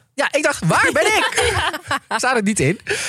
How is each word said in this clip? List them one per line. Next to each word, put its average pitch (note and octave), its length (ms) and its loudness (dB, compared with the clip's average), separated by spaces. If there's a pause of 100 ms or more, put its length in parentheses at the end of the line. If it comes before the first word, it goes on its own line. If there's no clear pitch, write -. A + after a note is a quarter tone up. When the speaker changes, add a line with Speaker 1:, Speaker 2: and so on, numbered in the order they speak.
(140)
Speaker 1:
Ja, C4+ 180 -2
ik D4 100 0
dacht, C#4+ 240 0
waar B3+ 260 2
ben C#4+ 140 2
ik? A4 460 0 (220)
Speaker 2:
<laughs> C#4+ 340 -6
Speaker 1:
Ik G#3 100 -4
sta B3 180 0
er A3+ 60 0
niet G3+ 180 0
in. D#3+ 180 0 (300)